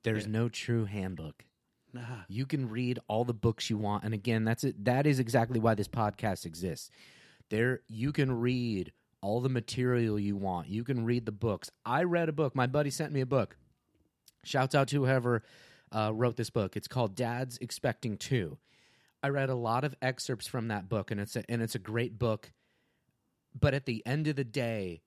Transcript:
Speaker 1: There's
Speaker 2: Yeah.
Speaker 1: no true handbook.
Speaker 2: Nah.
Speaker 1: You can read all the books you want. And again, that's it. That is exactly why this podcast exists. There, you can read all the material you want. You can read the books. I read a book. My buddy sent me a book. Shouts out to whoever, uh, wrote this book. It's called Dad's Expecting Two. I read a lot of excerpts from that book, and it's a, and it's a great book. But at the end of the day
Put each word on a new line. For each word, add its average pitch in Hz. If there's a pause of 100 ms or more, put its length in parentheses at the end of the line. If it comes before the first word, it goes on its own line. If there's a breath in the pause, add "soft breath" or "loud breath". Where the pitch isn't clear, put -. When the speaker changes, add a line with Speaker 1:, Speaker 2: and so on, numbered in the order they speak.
Speaker 1:
There's 110
Speaker 2:
Yeah. 107
Speaker 1:
no 113
true 113
handbook. 92 (480)
Speaker 2:
Nah. 120
Speaker 1:
You 120
can 135
read 123
all 110
the 120
books 110
you 110
want. 104
And 107
again, 110
that's 113
it. 123
That 131
is 143
exactly 117
why 113
this 101
podcast 104
exists. 85 (580 loud breath)
There, 120
you 113
can 139
read 120 (300)
all 107
the 131
material 120
you 101
want. 92
You 107
can 120
read 120
the 110
books. 104 (160)
I 135
read 170
a 156
book. 147
My 127
buddy 143
sent 151
me 135
a 131
book. 123 (840)
Shouts 135
out 135
to 143
whoever, 123 (480 loud breath)
uh, 110
wrote 117
this 113
book. 101
It's 98
called 110
Dad's 120
Expecting 113
Two. 90 (680 soft breath)
I 139
read 139
a 127
lot 120
of 139
excerpts 127
from 117
that 101
book, 104
and 104
it's 101
a, 113
and 117
it's 113
a 113
great 110
book. 110 (1080)
But 143
at 135
the 117
end 147
of 151
the 139
day 110